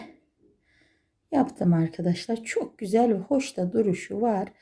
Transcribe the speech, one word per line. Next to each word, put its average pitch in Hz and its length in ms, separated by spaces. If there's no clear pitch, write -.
yaptım 233 420
arkadaşlar. 175 720
Çok - 340
güzel 226 360
ve 190 40
hoş 269 400
da 180 160
duruşu 202 480
var. 208 280